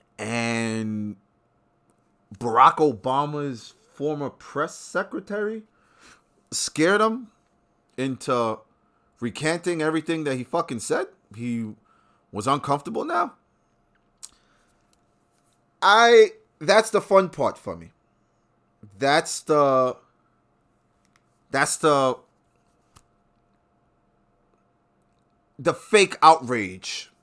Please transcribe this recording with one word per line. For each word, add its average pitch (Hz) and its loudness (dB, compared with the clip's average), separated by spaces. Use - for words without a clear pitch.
And 110 -4
Barack 120 4
Obama's 143 -2
former 147 -6
press - -8
secretary 208 -8
scared 190 0
him 226 -2
into 123 -4
recanting 160 -4
everything 160 -2
that 135 -4
he 123 -8
fucking 165 -6
said. - -4
He 117 -6
was 101 -6
uncomfortable 143 -4
now. 349 -4
I, 220 6
that's 196 4
the 202 0
fun 190 4
part 127 -4
for 90 -10
me. 82 -20
That's 143 0
the, 135 2
that's 139 0
the, 139 2
the 147 0
fake 202 2
outrage 120 2